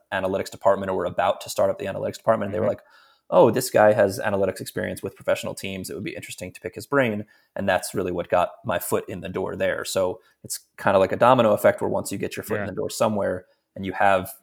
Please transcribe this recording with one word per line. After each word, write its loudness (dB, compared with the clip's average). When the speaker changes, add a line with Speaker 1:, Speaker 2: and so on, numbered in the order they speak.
Speaker 1:
analytics -2
department, 2
or -2
were -2
about 0
to -12
start 2
up -6
the -8
analytics -6
department. 0
And -6
they -2
were 0
Speaker 2:
Mm-hmm. 2
Speaker 1:
like, -6
"Oh, 6
this 0
guy 6
has 2
analytics -2
experience -8
with -8
professional -4
teams. -8
It -10
would -8
be -8
interesting -12
to -20
pick -10
his -10
brain." 0
And -2
that's 0
really -2
what -4
got 2
my -2
foot -4
in -10
the -10
door -4
there. -2
So -2
it's -10
kind 2
of 6
like 2
a 0
domino 6
effect 4
where -2
once -4
you -6
get -6
your -8
foot -4
in -6
Speaker 2:
Yeah. -8
Speaker 1:
the -10
door -4
somewhere -2
and -10
you -4
have 2